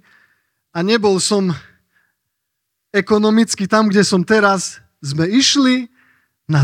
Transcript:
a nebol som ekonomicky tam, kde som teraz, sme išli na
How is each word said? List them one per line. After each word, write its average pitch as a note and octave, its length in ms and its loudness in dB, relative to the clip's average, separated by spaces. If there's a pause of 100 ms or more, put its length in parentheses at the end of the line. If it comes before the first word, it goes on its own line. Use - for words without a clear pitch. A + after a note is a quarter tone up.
(680)
a E3+ 160 -6
nebol G#3 320 0
som F#3+ 320 -2 (1400)
ekonomicky G#3+ 720 0
tam, G#3+ 240 2
kde G3 160 2
som F#3 160 0
teraz, G3+ 560 0 (240)
sme D3+ 240 -4
išli B3+ 640 0 (560)
na D3+ 180 2